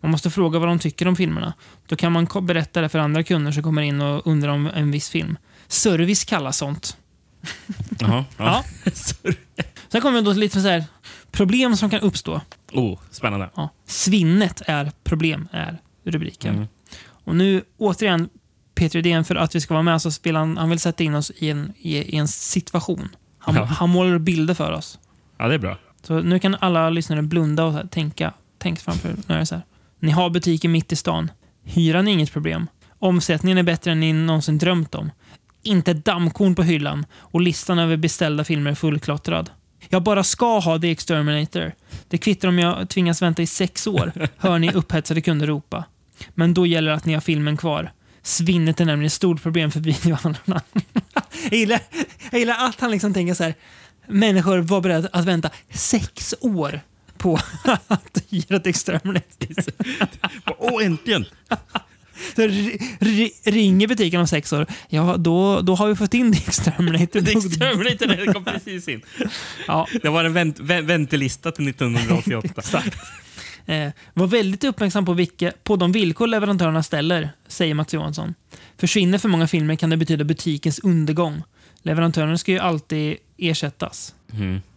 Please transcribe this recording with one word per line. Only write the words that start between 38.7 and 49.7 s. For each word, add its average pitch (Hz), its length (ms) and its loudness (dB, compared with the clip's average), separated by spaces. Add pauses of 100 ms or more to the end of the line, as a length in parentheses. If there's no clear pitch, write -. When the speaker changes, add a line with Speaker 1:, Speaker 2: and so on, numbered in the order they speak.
Speaker 1:
är 143 40 -2
fullklottrad. 156 760 -2 (400)
Jag 185 140 2
bara 196 200 2
ska 226 360 2
ha 165 200 0
The 170 120 0
Exterminator. 156 800 -2 (360)
Det 175 100 -4
kvittar 190 300 0
om 175 120 4
jag 175 300 0
tvingas 170 320 0
vänta 170 200 0
i 165 60 0
sex - 400 -4
år", 160 460 -2
Speaker 2:
<laughs> - 40 -20
Speaker 1:
hör 180 220 2
ni 165 140 2
upphetsade 160 480 -2
kunder 151 260 0
ropa. 151 380 -6 (480)
Men 170 200 4
då 180 120 4
gäller 160 260 2
att 151 140 -2
ni 160 80 0
har 151 80 0
filmen 151 360 0
kvar. 160 340 -4 (300)
Svinnet 165 600 2
är 175 40 4
nämligen 147 220 2
ett 151 60 0
stort 170 300 0
problem 160 280 0